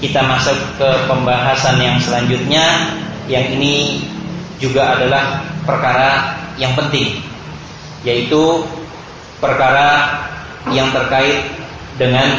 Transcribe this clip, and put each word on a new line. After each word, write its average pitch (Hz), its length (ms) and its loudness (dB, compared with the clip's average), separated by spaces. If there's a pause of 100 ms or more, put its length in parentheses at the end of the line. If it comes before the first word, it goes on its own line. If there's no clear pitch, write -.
Kita 139 240 2
masuk 131 320 2 (160)
ke 135 140 2 (180)
pembahasan 127 720 2
yang 123 240 2
selanjutnya, 135 880 2 (400)
yang 123 160 0
ini 143 560 0 (560)
juga 127 400 2
adalah 131 400 2 (240)
perkara 131 720 2 (240)
yang 127 160 0
penting, 143 480 -2 (800)
yaitu 147 560 2 (800)
perkara 139 800 4 (560)
yang 131 160 2
terkait 135 560 0 (480)
dengan 127 320 2 (120)